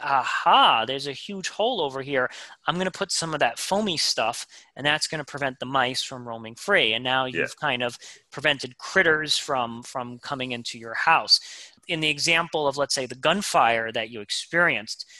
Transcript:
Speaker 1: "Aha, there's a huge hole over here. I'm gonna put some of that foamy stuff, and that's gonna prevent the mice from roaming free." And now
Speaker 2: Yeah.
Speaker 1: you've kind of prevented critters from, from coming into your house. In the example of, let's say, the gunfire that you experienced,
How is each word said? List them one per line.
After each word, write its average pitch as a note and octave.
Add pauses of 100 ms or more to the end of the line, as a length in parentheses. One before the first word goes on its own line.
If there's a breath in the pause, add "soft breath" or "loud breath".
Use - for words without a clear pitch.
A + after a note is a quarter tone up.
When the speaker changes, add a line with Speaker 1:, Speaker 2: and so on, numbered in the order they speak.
Speaker 1:
"Aha, C#3+
there's C3+
a C#3
huge F#3+
hole A3
over C3+
here. C3 (380 loud breath)
I'm D#3+
gonna F#3
put -
some E3
of C#3+
that A#2+
foamy G3
stuff, - (300 loud breath)
and C#3+
that's D3+
gonna D3+
prevent C3+
the -
mice B2+
from B2
roaming A2+
free." D3
And A#2+
now C3
Speaker 2:
Yeah. B2+
Speaker 1:
you've -
kind B2+
of A#2+ (340 loud breath)
prevented C#3
critters D#3
from, A#2+
from B2
coming B2+
into A#2+
your A2+
house. C#3 (480 loud breath)
In E3
the D#3
example D#3+
of, C#3
let's C#3
say, B2+
the A#2
gunfire C3
that A2+
you A2
experienced, C#3 (140)